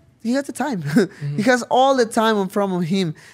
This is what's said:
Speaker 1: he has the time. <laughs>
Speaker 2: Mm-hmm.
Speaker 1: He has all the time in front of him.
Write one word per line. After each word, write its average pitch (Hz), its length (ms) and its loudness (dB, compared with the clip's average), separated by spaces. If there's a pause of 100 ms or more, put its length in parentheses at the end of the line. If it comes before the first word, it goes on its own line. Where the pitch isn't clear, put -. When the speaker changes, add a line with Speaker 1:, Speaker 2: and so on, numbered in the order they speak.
(240)
Speaker 1:
he 226 100 -2
has 277 120 -2
the 269 80 -12
time. 247 280 -4
<laughs> 147 100 -6 (300)
Speaker 2:
Mm-hmm. 143 160 -6
Speaker 1:
He 208 60 -2
has 247 200 2
all 269 340 2
the 240 80 2
time 220 320 2
in 196 100 0
front 202 240 -2
of 180 120 0
him. 175 320 0 (180)